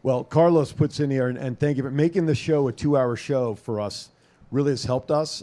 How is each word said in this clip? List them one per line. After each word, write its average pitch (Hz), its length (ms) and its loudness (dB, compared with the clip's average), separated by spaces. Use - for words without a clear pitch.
Well, 127 180 0
Carlos 165 480 4
puts - 300 0
in 143 100 0
here, 131 160 0
and, 123 100 -4
and 127 220 -6
thank 147 200 0
you 139 40 -2
for 127 80 -6
making 165 360 2
the 151 100 2
show 147 320 0
a 120 40 -4
two-hour 131 440 0
show 123 400 -2
for 107 240 -6
us. 104 300 -8
Really 139 180 2
has 123 140 -4
helped 127 260 -2
us. 151 320 -2